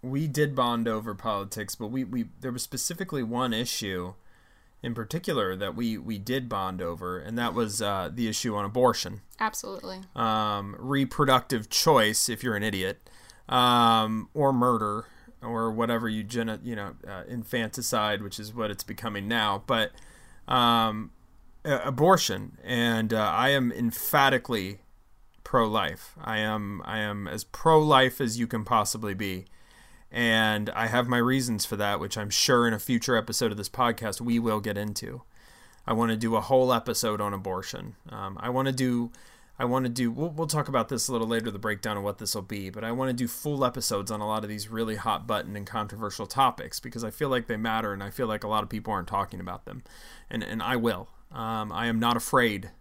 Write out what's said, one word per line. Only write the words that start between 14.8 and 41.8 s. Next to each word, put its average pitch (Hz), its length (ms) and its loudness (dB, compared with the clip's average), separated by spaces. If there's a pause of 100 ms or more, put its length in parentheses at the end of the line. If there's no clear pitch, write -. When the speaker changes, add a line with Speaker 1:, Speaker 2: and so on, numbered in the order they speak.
Speaker 1:
or 113 300 -2
whatever 117 380 0
you 110 120 -2
gene-, 113 420 -4
you 117 120 -6
know, 101 200 -8 (120)
uh, 95 200 -12
infanticide, 110 920 -2
which 101 180 -10
is 107 140 -12
what 113 160 -4
it's 101 140 -8
becoming 101 440 -6
now. 107 380 0
But, 113 260 0 (580)
um, 117 640 4 (540)
a-, 139 220 2
abortion, 131 760 4
and, 113 500 2
uh, 110 80 2 (120)
I 120 180 4
am 135 200 2
emphatically 120 1080 2 (640)
pro-life. 107 760 0
I 110 180 -2
am, 107 460 -2
I 110 140 -4
am 104 280 -4
as 78 160 -6
pro-life 151 760 6
as 117 160 0
you 117 100 -2
can 113 180 -4
possibly 107 480 0
be, 95 320 -6 (680)
and 110 600 2
I 113 160 -2
have 120 200 2
my 123 100 2
reasons 120 480 2
for 107 120 -6
that, 101 220 0
which 95 180 -6
I'm 104 120 -6
sure 120 380 4
in 113 60 4
a 107 60 -2
future 123 360 2
episode 110 360 0
of 101 60 -6
this 101 120 -8
podcast 113 500 0
we 117 200 2
will 110 200 0
get 104 180 -2
into. 107 440 -6 (680)
I 113 60 0
wanna 113 240 2
do 113 180 0
a 107 60 2
whole 127 320 6
episode 110 480 0
on 101 120 -2
abortion. 95 600 -6 (140)
Um, 98 320 -10
I 117 80 -4
wanna 131 240 0
do, 123 380 0 (500)
I 123 40 0
wanna 127 240 2
do, 120 200 0
we'll, 139 200 -2
we'll 156 180 -4
talk 151 200 0
about 127 220 0
this 120 180 -2
a - 40 -4
little 113 160 -2
later, 113 240 0
the 101 80 -8
breakdown 107 380 -2